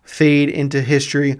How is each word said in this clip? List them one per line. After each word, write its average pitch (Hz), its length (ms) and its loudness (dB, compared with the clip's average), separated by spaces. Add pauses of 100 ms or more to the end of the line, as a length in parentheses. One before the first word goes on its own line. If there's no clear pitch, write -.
fade 147 440 2
into 139 320 -2
history 139 600 -2